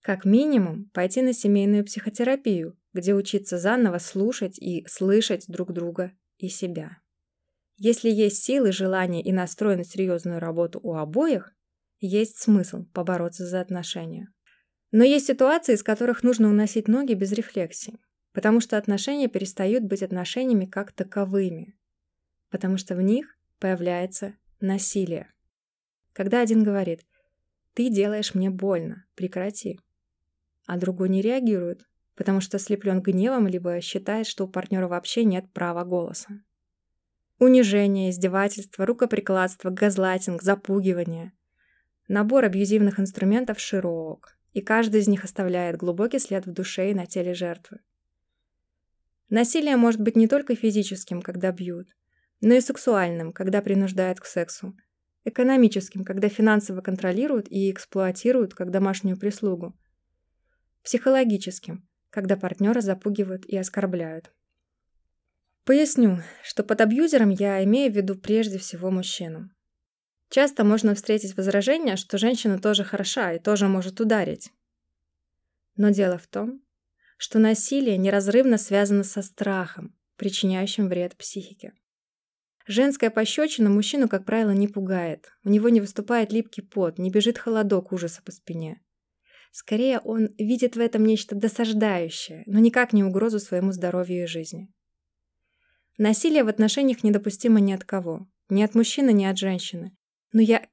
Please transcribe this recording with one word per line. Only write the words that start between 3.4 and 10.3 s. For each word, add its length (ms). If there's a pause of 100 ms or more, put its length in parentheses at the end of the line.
заново 400
слушать 600
и 300
слышать 640
друг 240
друга 400 (240)
и 100
себя. 540 (800)
Если 280
есть 340
силы, 280
желание 500
и 100
настрой 440
на 80
серьезную 560